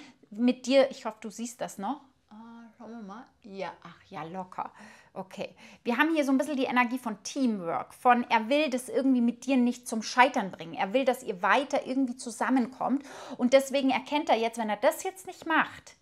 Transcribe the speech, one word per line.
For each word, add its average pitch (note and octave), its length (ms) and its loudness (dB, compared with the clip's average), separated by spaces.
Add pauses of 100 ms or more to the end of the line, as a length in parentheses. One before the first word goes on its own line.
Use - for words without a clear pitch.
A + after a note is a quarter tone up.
(300)
mit B3 360 0
dir, C4 260 6
ich - 140 -14
hoffe, G#3+ 160 -6
du A3 80 -10
siehst A#3 320 -12
das F3 160 -8
noch. A#3 240 -6 (280)
Ah, A#3 480 -20
schauen A3 140 -18
wir A#3 100 -14
mal. G#3 240 -16 (180)
Ja, G3 300 -10 (100)
ach F3 140 -20 (120)
ja, F3 140 -12
locker. F#3 480 -10 (420)
Okay. - 420 -12 (280)
Wir A#3 140 0
haben D#4 160 4
hier D4+ 100 4
so C4+ 80 2
ein C4 60 6
bisschen D4 180 0
die C4 100 0
Energie B3 340 2
von G#3 240 -8
Teamwork, G3 680 -2
von A#3+ 360 4
er A3 180 2
will D4 220 2
das B3 180 -4
irgendwie C4 340 2
mit A#3+ 240 0
dir C4 120 2
nicht A#3+ 300 0
zum A3 160 -4
Scheitern B3+ 480 2
bringen. E3 220 -12
Er G3 200 -4
will, C4+ 100 2
dass B3+ 200 0
ihr F#3 180 -8
weiter B3 440 0
irgendwie B3+ 300 -2
zusammenkommt. A#3+ 880 -2 (340)
Und B3 160 4
deswegen C4+ 360 4
erkennt D4 400 -2
er A#3+ 80 4
jetzt, A3+ 200 -2
wenn A3 120 -4
er G#3 80 -2
das D#4 260 0
jetzt F#4 240 -8
nicht - 180 -16
macht - 560 -2